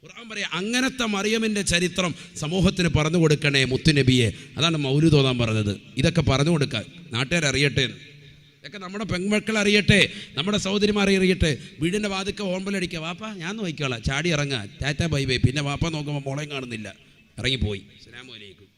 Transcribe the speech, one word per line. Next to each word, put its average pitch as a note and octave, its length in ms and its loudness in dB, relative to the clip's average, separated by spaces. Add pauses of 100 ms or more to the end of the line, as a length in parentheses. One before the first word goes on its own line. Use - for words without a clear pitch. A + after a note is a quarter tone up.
ഖുർആൻ A#3 280 -20
പറയാ, G3+ 160 -4 (120)
അങ്ങനത്തെ B3 460 -2 (100)
മറിയമിൻ്റെ G#3+ 460 0 (100)
ചരിത്രം F3+ 400 0 (300)
സമൂഹത്തിന് E3+ 540 2
പറഞ്ഞു D#3 280 2
കൊടുക്കണേ D3 380 4 (100)
മുത്തുനബിയെ. C3 560 4 (300)
അതാണ് D#3+ 280 0
മൗലൂദ് D3+ 340 4
ഓതാൻ C3 220 4
പറഞ്ഞത്. G#2+ 320 0 (260)
ഇതൊക്കെ E3 300 2
പറഞ്ഞു C#3 260 4
കൊടുക്കാൻ A#2+ 280 -2 (320)
നാട്ടുകാർ C#3 360 -2
അറിയട്ടെ C#3 360 2
എന്ന്. - 100 -10 (600)
ഇതൊക്കെ F3+ 260 -16
നമ്മുടെ G3+ 260 -8
പെൺമക്കൾ G#3 520 -2
അറിയട്ടെ, G#3 360 6 (380)
നമ്മുടെ G3 280 -2
സഹോദരിമാർ G3+ 420 2 (120)
അറിയട്ടെ. F3+ 320 2 (300)
വീടിൻ്റെ G3+ 320 -2
വാതിൽക്ക് G3 300 -6 (100)
ഓമ്പലടിക്കുക, F#3 520 -4
"വാപ്പ F3 180 -10 (200)
ഞാൻ F3+ 160 -6
നോക്കിക്കോളാം", C#3+ 400 -4 (100)
ചാടി D3+ 260 -2
ഇറങ്ങുക, C#3 260 -2 (200)
"ടാറ്റ D3 200 -4 (120)
ബൈ C#3 160 0
ബൈ". B2 160 0
പിന്നെ C3+ 240 0
വാപ്പ C#3+ 140 -4 (120)
നോക്കുമ്പോൾ D3 320 -6
മോളെയും D3 280 -8
കാണുന്നില്ല, A#2 320 -10 (520)
ഇറങ്ങിപ്പോയി, G#2+ 420 -2 (180)
"അസ്സലാമു B2 380 -20
അലൈക്കും". G2 300 -20 (100)